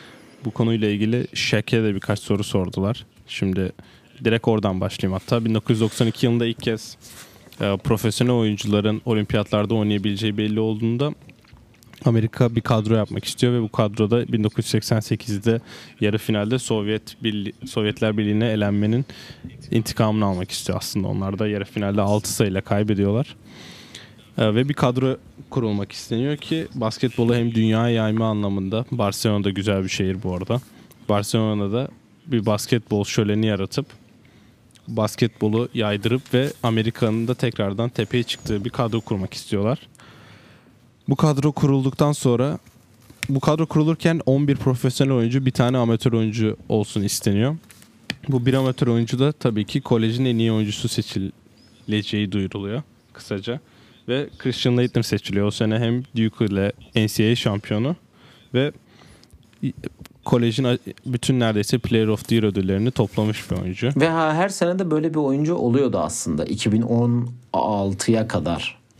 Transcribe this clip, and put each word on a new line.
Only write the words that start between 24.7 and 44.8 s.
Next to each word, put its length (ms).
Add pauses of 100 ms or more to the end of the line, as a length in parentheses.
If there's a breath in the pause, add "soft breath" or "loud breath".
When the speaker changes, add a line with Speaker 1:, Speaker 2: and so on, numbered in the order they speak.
Speaker 1:
kadro 420 (340)
kurulmak 420
isteniyor 440
ki 380
basketbolu 600
hem 200
dünyaya 400
yayma 340
anlamında, 600
Barcelona 540
da 60
güzel 340
bir 40
şehir 340
bu 120
arada, 260 (480 loud breath)
Barcelona'da 800 (380)
bir 200
basketbol 580
şöleni 420
yaratıp 400 (1040 soft breath)
basketbolu 840
yaydırıp 600
ve 180 (100)
Amerika'nın 640
da 60
tekrardan 540
tepeye 340
çıktığı 420
bir 60
kadro 300
kurmak 340
istiyorlar. 440 (1300 loud breath)
Bu 80
kadro 360
kurulduktan 600
sonra, 460 (720)
bu 120
kadro 260
kurulurken 600
on 220
bir 80
profesyonel 560